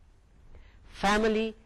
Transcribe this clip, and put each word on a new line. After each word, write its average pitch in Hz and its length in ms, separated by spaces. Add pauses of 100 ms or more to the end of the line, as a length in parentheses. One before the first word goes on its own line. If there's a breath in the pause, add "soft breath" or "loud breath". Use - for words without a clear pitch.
(880 soft breath)
Family 220 760